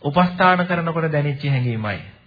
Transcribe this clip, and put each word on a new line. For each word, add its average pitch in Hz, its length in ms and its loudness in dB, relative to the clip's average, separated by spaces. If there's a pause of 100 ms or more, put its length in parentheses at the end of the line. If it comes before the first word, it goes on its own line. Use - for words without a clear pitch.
උපස්ථාන 180 600 2
කරනකොට 165 480 -2
දැනෙච්ච 147 340 -2
හැඟීමයි. 117 540 -2 (280)